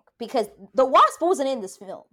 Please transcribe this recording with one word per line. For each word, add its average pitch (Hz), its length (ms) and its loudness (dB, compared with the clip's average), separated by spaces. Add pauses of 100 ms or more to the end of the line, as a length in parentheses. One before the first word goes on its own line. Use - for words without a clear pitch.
(180)
because 226 300 -4 (260)
the 254 120 2
Wasp 349 360 4
wasn't 285 280 0
in 254 120 -6
this 190 160 -14
film. 180 360 -16